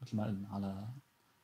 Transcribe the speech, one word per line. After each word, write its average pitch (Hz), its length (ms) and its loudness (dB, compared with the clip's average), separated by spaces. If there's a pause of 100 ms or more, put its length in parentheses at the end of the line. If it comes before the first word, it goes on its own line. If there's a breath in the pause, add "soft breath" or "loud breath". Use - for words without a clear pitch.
مثل 120 140 0
ما 107 100 4
قلنا، 101 220 0
على، 98 400 0 (560)